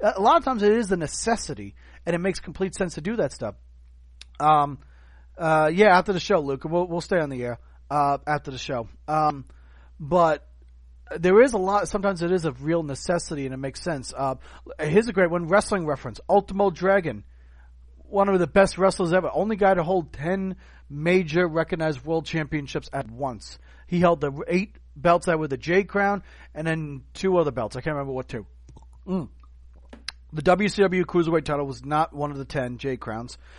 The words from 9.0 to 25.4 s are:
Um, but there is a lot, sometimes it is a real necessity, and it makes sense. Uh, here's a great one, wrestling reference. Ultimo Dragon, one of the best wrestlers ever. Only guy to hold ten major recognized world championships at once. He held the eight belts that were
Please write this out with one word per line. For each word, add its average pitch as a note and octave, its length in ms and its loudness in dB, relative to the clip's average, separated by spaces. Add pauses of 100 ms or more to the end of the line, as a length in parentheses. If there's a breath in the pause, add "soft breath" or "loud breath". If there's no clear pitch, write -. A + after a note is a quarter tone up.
Um, D3+ 380 0 (560 soft breath)
but D#3+ 440 2 (720)
there F#3 240 6
is C4 120 6
a A3 40 -2
lot, F#3+ 300 0
sometimes G3 360 -2
it F3 100 0
is F3 100 0
a D#3+ 80 -2
real D#3 320 -2
necessity, D3+ 640 -4
and C3 80 -8
it C3 40 -10
makes C3+ 240 -10
sense. C#3+ 340 -8
Uh, C3+ 200 -4 (460 loud breath)
here's F3+ 260 2
a G#3+ 60 -8
great F3+ 180 2
one, F3 160 -4
wrestling F#3+ 380 0
reference. C3+ 420 -6
Ultimo G3 440 0
Dragon, E3 520 0 (800 soft breath)
one G3 240 0
of G3 100 4
the E3+ 100 2
best G3 300 2
wrestlers F3+ 360 2
ever. E3+ 200 2
Only G3+ 220 -2
guy F#3+ 180 4
to F3+ 80 2
hold E3 300 -2
ten F#3 460 -6 (340 soft breath)
major E3+ 560 2
recognized D#3 560 -2
world D#3+ 220 -2
championships D3+ 680 -6
at C3+ 200 -6
once. B2 480 -10 (260 soft breath)
He F3 140 -2
held E3+ 220 4
the C#3+ 100 -2 (160)
eight F#3 280 -2 (200)
belts E3+ 320 4
that E3 100 2
were D#3 100 -2